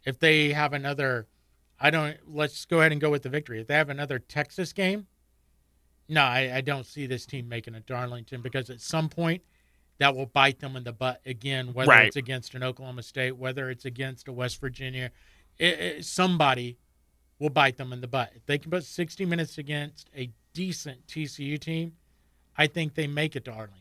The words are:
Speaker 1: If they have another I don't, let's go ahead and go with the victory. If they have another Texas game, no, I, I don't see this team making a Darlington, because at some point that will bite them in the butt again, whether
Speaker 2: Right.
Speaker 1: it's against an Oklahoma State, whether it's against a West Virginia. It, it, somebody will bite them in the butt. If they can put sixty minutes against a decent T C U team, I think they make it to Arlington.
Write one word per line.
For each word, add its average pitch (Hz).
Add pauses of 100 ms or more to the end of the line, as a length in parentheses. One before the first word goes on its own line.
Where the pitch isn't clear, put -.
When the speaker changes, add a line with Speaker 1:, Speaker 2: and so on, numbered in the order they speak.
Speaker 1:
If 131
they 151
have 147
another 139 (560)
I 147
don't, 156
let's 151
go 165
ahead 160
and 147
go 151
with 143
the 131
victory. 127
If 113
they 143
have 151
another 139
Texas -
game, 196 (1000)
no, 151
I, 131
I 131
don't 135
see 143
this 123
team 123
making 117
a 110
Darlington, 120
because 127
at 123
some 160
point 170 (560)
that 143
will 131
bite 123
them 131
in 127
the 120
butt 127
again, 131
whether 131
Speaker 2:
Right. 110
Speaker 1:
it's -
against 131
an 127
Oklahoma 127
State, 131
whether 131
it's 127
against 131
a 127
West 123
Virginia. 127 (480)
It, 165
it, 170
somebody 143 (600)
will 147
bite 135
them 127
in 123
the 127
butt. 127
If -
they 143
can 160
put 180
sixty 180
minutes 170
against 147
a 127 (220)
decent 160
T 156
C 143
U 147
team, 160 (640)
I 156
think 156
they 156
make 147
it 127
to 120
Arlington. 107